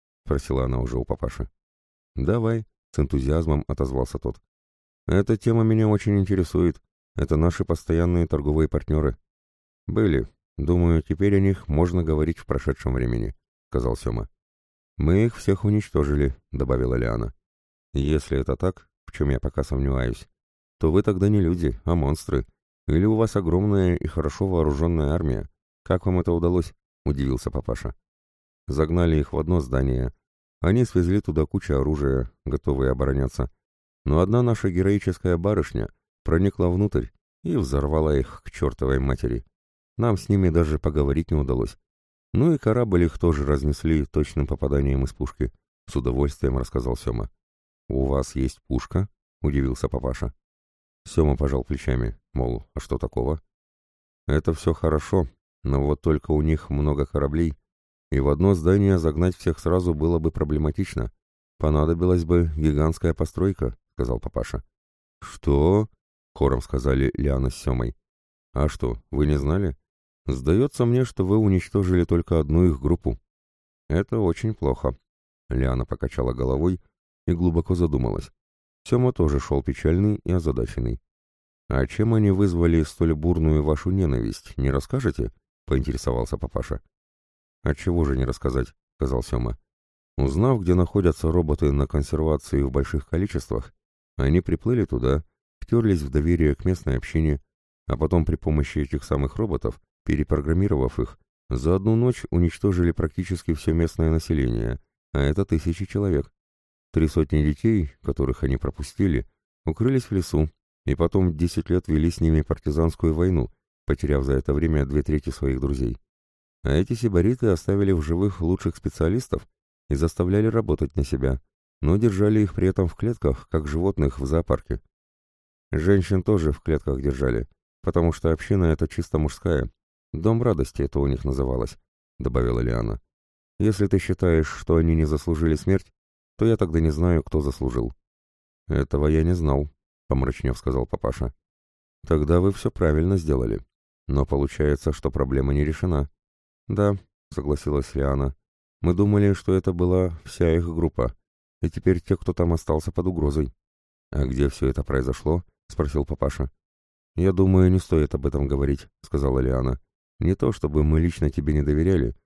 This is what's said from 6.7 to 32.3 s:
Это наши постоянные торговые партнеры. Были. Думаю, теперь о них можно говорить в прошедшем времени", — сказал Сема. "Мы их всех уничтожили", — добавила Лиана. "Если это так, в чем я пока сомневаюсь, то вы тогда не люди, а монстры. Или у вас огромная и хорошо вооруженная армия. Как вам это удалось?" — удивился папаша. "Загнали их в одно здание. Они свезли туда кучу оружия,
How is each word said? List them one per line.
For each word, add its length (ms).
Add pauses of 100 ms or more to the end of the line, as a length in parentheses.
Это 200
наши 280
постоянные 640
торговые 420
партнеры. 480 (720)
Были. 420 (300)
Думаю, 440
теперь 340
о 40
них 280
можно 340
говорить 360
в 80
прошедшем 480
времени", — 400 (360)
сказал 260
Сема. 320 (680)
"Мы 280
их 100
всех 280
уничтожили", — 720 (160)
добавила 420
Лиана. 400 (600)
"Если 440
это 180
так, 320 (180)
в 60
чем 180
я 100
пока 220
сомневаюсь, 680 (500)
то 120
вы 120
тогда 260
не 120
люди, 440
а 100
монстры. 520 (420)
Или 160
у 100
вас 220
огромная 580
и 120
хорошо 420
вооруженная 600
армия. 380 (360)
Как 220
вам 140
это 120
удалось?" — 400 (320)
удивился 460
папаша. 440 (720)
"Загнали 500
их 160
в 60
одно 220
здание. 520 (480)
Они 240
свезли 360
туда 260
кучу 280
оружия, 560 (140)